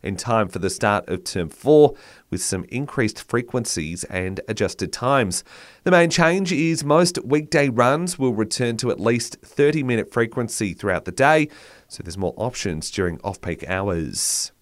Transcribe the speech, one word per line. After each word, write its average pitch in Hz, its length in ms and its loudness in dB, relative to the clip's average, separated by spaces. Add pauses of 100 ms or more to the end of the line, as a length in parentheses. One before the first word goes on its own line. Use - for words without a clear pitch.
in 98 120 -4
time 110 320 0
for 92 120 -8
the 92 100 0
start 104 400 0
of 90 140 -4
Term 85 260 -4
four, 147 460 6 (340)
with 92 140 -4
some - 220 -4
increased 127 600 -4
frequencies 117 760 -4
and 95 440 -6
adjusted 101 460 -4
times. 120 500 0 (420)
The 185 40 2
main 170 220 6
change 175 400 2
is 156 320 0
most 170 420 4
weekday 147 440 2
runs 135 500 2
will 127 160 2
return 113 420 -2
to 120 140 -2
at - 80 -2
least 117 420 0
thirty-minute 143 720 0
frequency 113 640 -2
throughout 92 300 -2
the 90 60 -6
day, 151 380 4 (380)
so - 160 -16
there's 85 120 -10
more 95 220 -2
options 95 540 -4
during 90 320 -2
off-peak 92 440 -8
hours. 87 840 -4 (100)